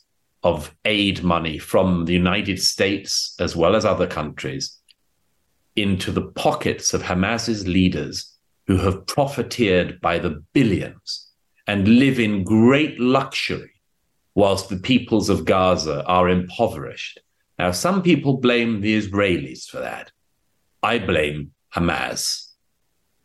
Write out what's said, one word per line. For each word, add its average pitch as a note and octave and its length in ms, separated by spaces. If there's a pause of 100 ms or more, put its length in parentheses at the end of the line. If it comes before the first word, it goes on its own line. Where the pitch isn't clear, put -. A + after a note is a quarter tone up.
(420)
of D#2+ 340 (100)
aid G2+ 380
money E2 360
from F#2 460
the F2 80
United F#2 460
States, - 800
as E2 160
well E2+ 200
as G#2+ 100
other F2+ 220
countries, C#2 720 (960)
into G2+ 360
the G2 200
pockets - 640
of E2+ 80
Hamas's G#2 640
leaders, F2+ 680 (320)
who F#2+ 100
have F#2+ 300
profiteered A2+ 920
by E2+ 160
the D#2 260 (100)
billions - 760 (380)
and G2+ 200
live B2+ 320
in G#2 240
great A#2 560
luxury B2+ 720 (640)
whilst G2 320
the F#2+ 100
peoples A2 520
of E2 160
Gaza D#2+ 600
are F2+ 220
impoverished. E2+ 920 (400)
Now, F2+ 120
some F3+ 300
people C#3+ 360
blame A#2 440
the A2 180
Israelis G2 680
for C2 120
that. A1+ 320 (720)
I A2+ 180
blame D2+ 520 (220)
Hamas. D2+ 760 (760)